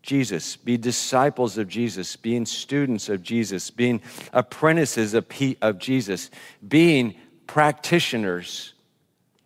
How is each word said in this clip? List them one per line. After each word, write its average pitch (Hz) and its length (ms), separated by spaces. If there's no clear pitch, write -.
Jesus, 113 540
be 123 200
disciples 123 800
of 104 120
Jesus, 95 480
being 117 300
students 131 640
of 98 140
Jesus, 101 480
being 120 320
apprentices 127 840
of 110 140
P-, 135 340
of 104 160
Jesus, 101 520
being 143 480
practitioners 131 1300